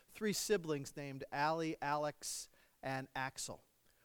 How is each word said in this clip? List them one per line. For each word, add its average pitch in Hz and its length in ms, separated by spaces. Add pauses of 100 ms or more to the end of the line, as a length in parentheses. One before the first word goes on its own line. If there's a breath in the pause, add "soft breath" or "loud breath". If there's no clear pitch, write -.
(140 loud breath)
Three 214 180
siblings 160 640
named 139 360
Allie, 160 500
Alex, 147 680 (360 soft breath)
and 135 320
Axel. - 480 (420 soft breath)